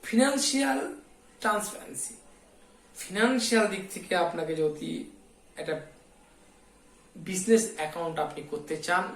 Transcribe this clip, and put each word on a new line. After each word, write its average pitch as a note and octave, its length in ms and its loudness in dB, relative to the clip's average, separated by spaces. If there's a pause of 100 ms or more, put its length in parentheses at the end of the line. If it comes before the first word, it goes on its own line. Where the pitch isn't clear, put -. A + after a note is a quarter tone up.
ফিনান্সিয়াল C4+ 720 2 (600)
ট্রান্সপারেন্সি, - 720 -4 (840)
ফিনান্সিয়াল A3+ 760 4
দিক F#3+ 120 -6 (100)
থেকে - 200 -4 (120)
আপনাকে E3 260 -2 (100)
যদি D#3 280 0 (720)
একটা D3+ 140 -4 (1500)
বিজনেস A3 360 4 (140)
অ্যাকাউন্ট D#3+ 380 -4 (100)
আপনি D3+ 140 -10 (120)
করতে D3 220 -6 (120)
চান F3+ 180 2 (120)